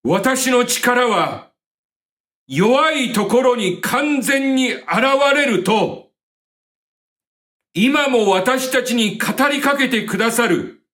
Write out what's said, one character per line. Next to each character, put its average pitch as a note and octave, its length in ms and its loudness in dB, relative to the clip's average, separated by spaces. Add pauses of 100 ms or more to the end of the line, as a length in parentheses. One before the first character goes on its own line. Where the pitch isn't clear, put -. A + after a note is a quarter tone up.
「私 C4 480 0
の B3 140 2
力 B3 420 0
は E3+ 460 -4 (920)
弱 A#3+ 460 2
い C4 200 -2
と G3+ 140 -2
こ A#3+ 160 2
ろ B3 140 4
に F3+ 240 -2
完 C#4+ 400 -2
全 C4+ 360 0
に B3+ 160 0
現 - 140 -10 (480)
れ C#4+ 120 2
る」 F#3 180 0
と、 - 460 -2 (1600)
今 C#4 340 2
も A3+ 200 2
私 A#3+ 440 0
た B3 100 0
ち A#3 120 -4
に G#3+ 240 -2
語 C4 300 -2
り C#4 120 -2
か C#4+ 160 0
け C4+ 120 -2
て A#3 160 -2
く F#3 140 -6
だ A3+ 140 0
さ A#3 160 0
る A#2 340 -4 (120)